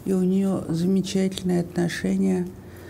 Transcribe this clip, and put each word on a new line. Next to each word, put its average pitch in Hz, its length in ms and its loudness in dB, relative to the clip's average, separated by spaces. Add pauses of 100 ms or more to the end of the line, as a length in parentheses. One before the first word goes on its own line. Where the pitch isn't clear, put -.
и 196 80 0
у 185 80 2
нее 190 480 2
замечательные 185 920 0
отношения 180 840 0 (420)